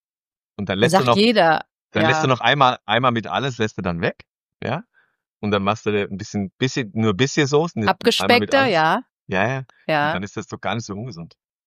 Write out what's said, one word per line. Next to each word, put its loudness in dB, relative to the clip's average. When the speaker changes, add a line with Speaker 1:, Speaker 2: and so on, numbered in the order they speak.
Speaker 1:
Und -8
dann -2
lässt 4
Speaker 2:
sagt 4
Speaker 1:
du 2
noch, 6
Speaker 2:
jeder, 4
Speaker 1:
dann 0
Speaker 2:
ja. 2
Speaker 1:
lässt 2
du 2
noch 2
einmal, 4
einmal 2
mit -2
alles, -4
lässt -2
du -8
dann -4
weg, -4
ja? -4
Und -2
dann 2
machst -2
du 0
dir -2
ein -10
bisschen, -6
bisschen, -4
nur 2
bisschen 0
Soßen, 0
einmal 0
mit -10
Speaker 2:
Abgespeckter, 2
Speaker 1:
alles. 0
Speaker 2:
ja. 0
Speaker 1:
Ja, 0
ja. -4
Speaker 2:
Ja. 0
Speaker 1:
Und -2
dann -6
ist -12
das -10
doch -14
gar -4
nicht -8
so -10
ungesund. -14